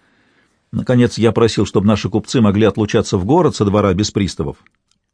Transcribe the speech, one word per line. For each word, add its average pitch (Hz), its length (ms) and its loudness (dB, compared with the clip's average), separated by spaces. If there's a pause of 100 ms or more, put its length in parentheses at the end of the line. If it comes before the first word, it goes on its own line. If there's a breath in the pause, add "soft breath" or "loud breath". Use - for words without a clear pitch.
(720)
Наконец, 120 440 0
я 110 140 2
просил, 110 340 0
чтобы 98 220 0
наши 104 220 0
купцы 113 320 -2
могли 104 240 2
отлучаться 104 520 0
в 90 60 -2
город 143 320 2
со - 80 -2
двора 101 300 2
без 104 180 -2
приставов. 80 460 -4 (560)